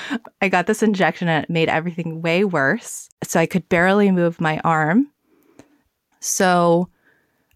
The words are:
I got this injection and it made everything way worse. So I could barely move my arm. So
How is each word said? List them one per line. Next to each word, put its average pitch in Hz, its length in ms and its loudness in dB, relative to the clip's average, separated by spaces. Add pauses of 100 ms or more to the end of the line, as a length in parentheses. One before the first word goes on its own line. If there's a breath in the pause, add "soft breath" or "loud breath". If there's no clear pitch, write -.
(420 loud breath)
I 196 80 0
got 180 180 0
this 220 160 -2
injection 185 440 0
and 160 160 0
it - 60 -10
made 165 200 0
everything 165 520 -6
way 170 220 0
worse. 165 640 -2 (140)
So - 160 -2
I 165 60 2
could 175 240 -2
barely 190 420 4
move 175 300 0
my 156 220 -2
arm. 165 440 2 (1120 soft breath)
So 175 720 2 (680)